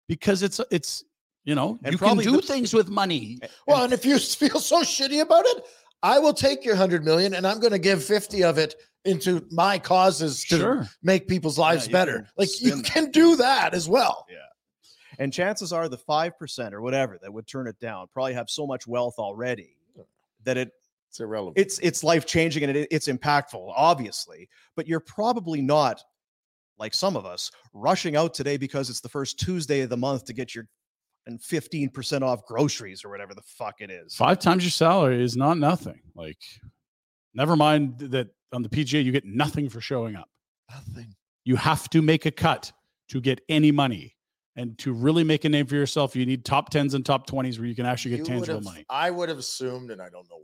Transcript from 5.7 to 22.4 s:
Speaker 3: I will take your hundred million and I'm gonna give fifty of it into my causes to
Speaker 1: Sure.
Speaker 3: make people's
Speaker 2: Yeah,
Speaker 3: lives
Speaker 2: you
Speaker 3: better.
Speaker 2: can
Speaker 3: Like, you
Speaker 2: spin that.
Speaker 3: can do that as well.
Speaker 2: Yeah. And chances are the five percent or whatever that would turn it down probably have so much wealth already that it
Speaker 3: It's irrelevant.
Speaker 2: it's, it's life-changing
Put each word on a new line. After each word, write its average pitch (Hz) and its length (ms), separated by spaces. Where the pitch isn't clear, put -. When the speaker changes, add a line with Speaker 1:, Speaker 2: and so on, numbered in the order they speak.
Speaker 3:
I 220 160
will 294 160
take 269 300
your 226 100
hundred 180 300
million 175 300
and 180 120
I'm 214 140
gonna 208 180
give 180 240
fifty 208 400
of 165 160
it 156 160
into 180 480
my 180 260
causes 165 680
to 170 100
Speaker 1:
Sure. 190 320
Speaker 3:
make 185 260
people's 160 300
Speaker 2:
Yeah, 170 60
Speaker 3:
lives 160 220
Speaker 2:
you - 60
Speaker 3:
better. 175 260
Speaker 2:
can 107 180
Speaker 3:
Like, 190 120
you 247 100
Speaker 2:
spin 277 120
that. - 100
Speaker 3:
can 311 200
do 330 240
that 247 380
as 165 140
well. 226 400
Speaker 2:
Yeah. - 100
And 135 120
chances 185 400
are 165 160
the 127 100
five 160 400
percent 117 360
or 104 60
whatever 127 420
that 101 100
would 110 140
turn 131 220
it 107 100
down 101 340
probably 131 220
have 120 160
so 147 160
much 131 200
wealth 120 320
already 107 580
that 127 120
it 127 140
Speaker 3:
It's - 120
irrelevant. 110 380
Speaker 2:
it's, 196 200
it's 175 240
life-changing 160 600